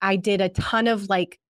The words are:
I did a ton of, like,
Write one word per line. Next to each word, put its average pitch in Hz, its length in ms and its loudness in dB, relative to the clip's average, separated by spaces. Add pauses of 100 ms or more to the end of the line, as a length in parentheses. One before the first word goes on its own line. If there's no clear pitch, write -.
I 196 140 0
did 196 260 0
a 185 100 0
ton 226 360 0
of, 208 220 0
like, 180 420 -2